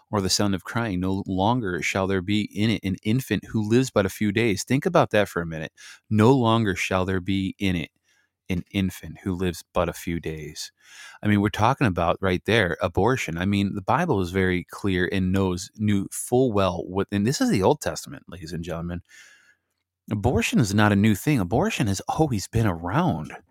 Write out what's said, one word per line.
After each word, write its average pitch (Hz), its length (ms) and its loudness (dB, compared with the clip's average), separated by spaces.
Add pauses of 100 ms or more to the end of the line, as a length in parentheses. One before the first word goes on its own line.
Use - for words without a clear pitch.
or 104 120 0
the 92 80 -2
sound 101 260 0
of 90 80 -8
crying. 110 380 -4
No 95 260 -2
longer 95 560 0
shall 95 240 0
there 95 160 0
be 104 200 0
in 107 280 -2
it 101 120 -2
an 95 200 -2
infant 110 460 -2
who 113 120 -2
lives 117 300 2
but 101 160 2
a - 20 -2
few 107 220 -2
days." 107 320 0
Think 139 240 0
about 165 240 2
that 104 180 2
for 87 120 -4
a 85 40 -4
minute. 80 280 -8 (360)
"No 107 240 6
longer 113 420 4
shall 92 300 0
there 95 160 -2
be 95 380 -2
in 95 160 0
it 80 160 -6 (580)
an 87 220 -2
infant 90 480 -4
who 95 140 -4
lives 87 300 -4 (100)
but 90 140 2
a 85 60 -4
few 85 260 -6
days." 78 520 -10 (520)
I - 40 -2
mean, 104 120 4
we're 101 100 2
talking 120 380 2
about 87 320 0
right 92 260 0
there, 98 360 2
abortion. 92 560 0
I 87 80 -2
mean, 101 300 0
the 101 60 -6
Bible 127 380 0
is 90 120 -2
very 92 340 2
clear 90 440 -2
and 92 220 0
knows, 92 460 0
knew 104 340 0
full 127 400 0
well 95 340 0
what, 92 280 -4
and 101 120 2
this 131 140 -2
is 254 100 2
the 117 140 2
Old 135 160 4
Testament, - 480 -10
ladies 82 240 -14
and 82 120 -8
gentlemen. 85 400 -6 (1080)
Abortion 139 480 0
is 101 140 2
not 107 180 6
a 101 60 4
new 104 180 4
thing. 147 240 0
Abortion 117 480 -2
has 98 220 -2
always 135 380 0
been 113 180 0
around. 87 680 -2 (180)